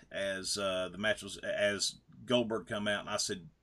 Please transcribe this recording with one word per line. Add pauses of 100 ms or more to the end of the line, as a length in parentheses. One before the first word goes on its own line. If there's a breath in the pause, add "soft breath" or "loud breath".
(100)
as,
uh,
the
match
was,
as (320)
Goldberg
come
out,
and
I
said (140)